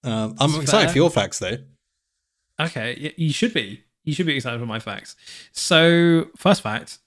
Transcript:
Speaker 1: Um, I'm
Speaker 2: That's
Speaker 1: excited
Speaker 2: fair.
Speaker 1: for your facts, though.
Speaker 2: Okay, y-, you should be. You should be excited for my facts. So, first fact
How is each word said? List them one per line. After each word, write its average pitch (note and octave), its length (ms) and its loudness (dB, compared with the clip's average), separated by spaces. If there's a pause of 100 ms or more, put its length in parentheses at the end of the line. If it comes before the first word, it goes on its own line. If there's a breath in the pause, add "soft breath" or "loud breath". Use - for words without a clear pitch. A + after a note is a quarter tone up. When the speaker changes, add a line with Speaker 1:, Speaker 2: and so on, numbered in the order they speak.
Speaker 1:
Um, A2 360 -4
I'm C#3+ 120 2
Speaker 2:
That's D3+ 120 -4
Speaker 1:
excited F#3+ 220 4
Speaker 2:
fair. E3+ 80 0
Speaker 1:
for - 60 2
your G#2+ 100 6
facts, - 300 -2
though. G2+ 180 -4 (1040)
Speaker 2:
Okay, B2 400 -6
y-, D3+ 160 -8
you D#3+ 160 0
should A#3 200 0
be. G#2+ 300 -6 (220)
You D3+ 80 -4
should F3 120 -2
be D3+ 120 0
excited A#2+ 220 -6
for A#2+ 60 -6
my A2+ 140 -6
facts. - 360 -12 (360 loud breath)
So, E3+ 760 4 (100)
first G3 240 2
fact - 460 -8